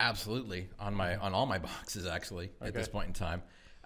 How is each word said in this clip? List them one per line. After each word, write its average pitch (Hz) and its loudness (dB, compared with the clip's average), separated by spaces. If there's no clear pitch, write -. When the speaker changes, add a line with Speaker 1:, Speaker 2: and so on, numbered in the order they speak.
Speaker 1:
absolutely 107 0
on 104 0
my, 90 4
on 95 0
all 110 6
my 98 2
<laughs> - 0
boxes, - -4
actually, 87 -4
at - -4
this 113 0
Speaker 2:
Okay. - -8
Speaker 1:
point 104 2
in 92 0
time. 87 0